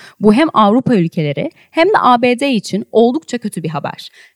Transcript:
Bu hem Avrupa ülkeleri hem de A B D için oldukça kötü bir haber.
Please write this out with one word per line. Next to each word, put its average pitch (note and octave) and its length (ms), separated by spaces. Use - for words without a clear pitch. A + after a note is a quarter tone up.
Bu G#3 140
hem D4+ 200
Avrupa A3 420
ülkeleri E3 560
hem E4 160
de G#4 140
A B3 200
B B3 180
D C#4 120
için G#3 400
oldukça B3 460
kötü G3 260
bir D#3 60
haber. - 400